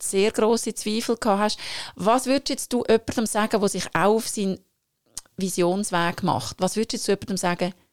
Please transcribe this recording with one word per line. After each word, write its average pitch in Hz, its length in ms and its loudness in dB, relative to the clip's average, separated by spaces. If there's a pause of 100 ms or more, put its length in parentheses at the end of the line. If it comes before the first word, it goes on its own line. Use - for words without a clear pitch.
sehr 196 300 2
grosse 226 420 2
Zweifel 220 420 -2
gehabt 202 240 2
hast. 208 180 0 (380)
Was 233 300 2
würdest 277 240 0
jetzt - 220 -6
du 247 140 0
jemandem 226 380 2
sagen, 214 360 0
der 202 100 4
sich 180 240 -6
auch 196 220 4
auf 226 120 -2
seinen 190 300 -2 (800)
Visionsweg 180 840 0
macht? - 380 -2
Was 185 160 0
würdest 220 160 -2
du 247 40 -4
jetzt - 120 -6
jemandem 196 300 0
sagen, 180 360 -2 (180)